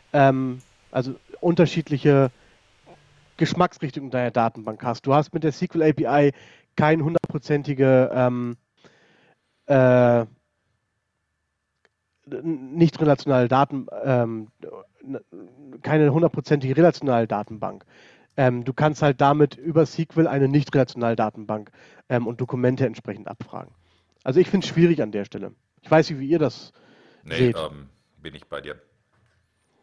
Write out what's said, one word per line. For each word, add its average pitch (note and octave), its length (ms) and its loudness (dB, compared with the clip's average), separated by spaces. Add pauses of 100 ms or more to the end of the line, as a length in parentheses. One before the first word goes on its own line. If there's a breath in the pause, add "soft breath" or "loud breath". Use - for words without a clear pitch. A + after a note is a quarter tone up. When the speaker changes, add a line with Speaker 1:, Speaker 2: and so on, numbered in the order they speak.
(120)
Speaker 1:
ähm, C3 480 2 (320)
also C3 220 -4 (260)
unterschiedliche D3+ 880 2 (1040 soft breath)
Geschmacksrichtungen D#3+ 760 -4
deiner B2 200 -2
Datenbank A2+ 540 -4
hast. A#2+ 220 -6
Du C3+ 80 2
hast D3+ 200 0
mit D#3+ 80 -4
der D#3+ 60 -2
S C#3+ 120 -6
Q E3+ 200 -4
L D#3 100 4
A - 20 0
P C#3+ 120 -2 (240)
I C3+ 40 2 (440 soft breath)
kein D#3 260 2
hundertprozentige, C#3 1120 0
ähm, B2 420 -2 (1120 soft breath)
äh, B2 540 4
n-, A2+ 60 -4 (2500)
nicht E3 260 2
relationale C3+ 480 2
Daten, C3+ 380 0 (180)
ähm, A#2 440 -2 (540)
n-, C3+ 180 -12 (600)
keine D3 300 2
hundertprozentige C#3+ 640 -2
relationale C#3+ 500 2
Datenbank. G#2 580 -8 (540 soft breath)
Ähm, B2 260 0
du B2+ 100 -6
kannst D3+ 260 0
halt C#3+ 220 0
damit C#3+ 340 2
über D#3+ 260 0
S - 140 -2
Q E3 240 -2
L E3 80 4
eine C#3 200 0
nicht C#3 260 0
relationale A#2 420 0
Datenbank, G#2+ 540 -6 (380 soft breath)
ähm, A#2+ 180 -2
und A#2 140 -8
Dokumente B2+ 460 0
entsprechend G#2+ 420 -10
abfragen. - 440 -16 (520)
Also C3+ 160 2
ich - 80 2
find's F#3+ 200 -2
schwierig E3 340 2
an G#2+ 100 -6
der G2+ 120 -6
Stelle. G2+ 280 -14 (300)
Ich - 80 -20
weiß D#3 200 4
nicht, C#3 100 -8
wie C3+ 80 -8
ihr E3 100 0
das - 340 -4 (520 soft breath)
Speaker 2:
Nee, D#2+ 120 -8
Speaker 1:
seht. A#2+ 200 0
Speaker 2:
ähm, D2 320 -10 (340)
bin D#2 120 -16
ich D2+ 120 -20
bei C#2+ 140 -12
dir. C#2+ 160 -16 (1080)